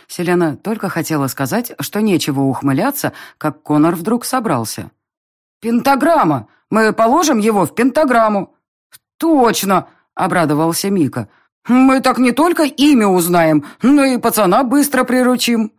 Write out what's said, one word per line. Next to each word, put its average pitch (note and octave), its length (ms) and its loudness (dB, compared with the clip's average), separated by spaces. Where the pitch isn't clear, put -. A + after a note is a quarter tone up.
Селена E3+ 480 -2
только G#3 320 -8
хотела D3+ 400 -4
сказать, C#3+ 540 -6
что - 180 -6
нечего D#3+ 400 0
ухмыляться, C#3 720 -2
как D4+ 260 -8
Конор D#3+ 320 2
вдруг A3+ 280 -4
собрался. C#3 680 -6
«Пентаграмма! A#3 880 0
Мы A3 240 2
положим C4 440 2
его G3+ 280 0
в - 100 -12
пентаграмму!» A#3 800 0
«Точно!» — A3+ 720 2
обрадовался E3 720 0
Мика. C#3 380 -2
«Мы C4 340 4
так C4 160 0
не B3 140 2
только E4 320 0
имя C4+ 440 2
узнаем, E3+ 580 2
но C#4 200 4
и C4 140 0
пацана G#3+ 460 0
быстро B3+ 400 0
приручим. B3 760 0